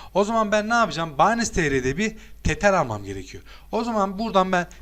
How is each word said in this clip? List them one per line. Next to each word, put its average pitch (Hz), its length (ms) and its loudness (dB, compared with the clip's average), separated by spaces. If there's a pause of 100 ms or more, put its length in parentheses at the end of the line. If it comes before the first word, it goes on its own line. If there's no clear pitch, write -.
(140)
O 196 100 4
zaman 214 280 0
ben 214 160 0
ne 233 60 0
yapacağım? 165 440 0
Binance 214 340 2
T 160 180 0
R'de 135 280 0
bir 214 180 -2 (280)
Tether 190 280 2
almam 117 320 0
gerekiyor. 95 380 -12 (300)
O 226 120 -2
zaman 202 340 -2
buradan 190 340 2
ben 175 160 0 (140)